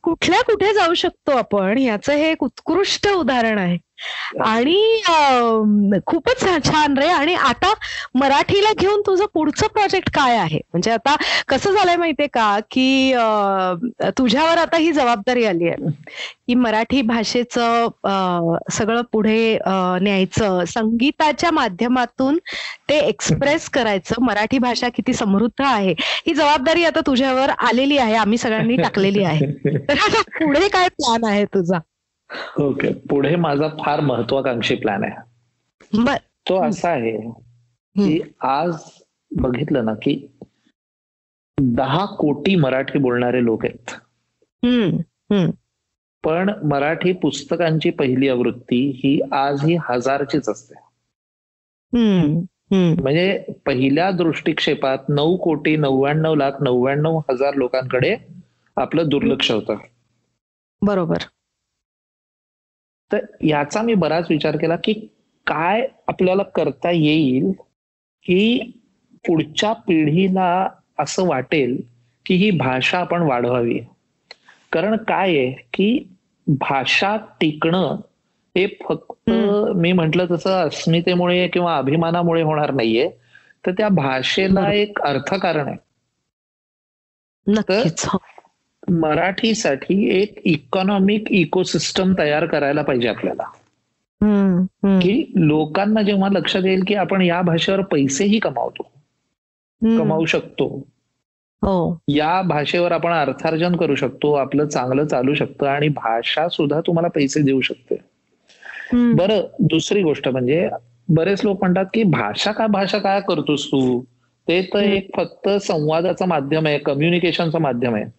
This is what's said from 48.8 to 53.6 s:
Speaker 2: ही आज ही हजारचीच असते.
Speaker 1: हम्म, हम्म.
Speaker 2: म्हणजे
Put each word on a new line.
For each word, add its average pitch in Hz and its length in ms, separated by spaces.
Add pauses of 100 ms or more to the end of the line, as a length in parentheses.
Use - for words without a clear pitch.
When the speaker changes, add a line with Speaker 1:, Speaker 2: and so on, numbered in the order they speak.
Speaker 2:
ही 139 180 (100)
आज 139 340
ही 170 160
हजारचीच 135 680
असते. - 260 (1200)
Speaker 1:
हम्म, 180 400 (380)
हम्म. 175 260
Speaker 2:
म्हणजे 165 420 (220)